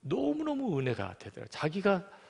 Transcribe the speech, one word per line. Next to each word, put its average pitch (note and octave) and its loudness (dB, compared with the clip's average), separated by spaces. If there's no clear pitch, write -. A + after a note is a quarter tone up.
너무너무 C4+ 0
은혜가 A2+ -2
되더라고요. A2+ -12
자기가 F#3 2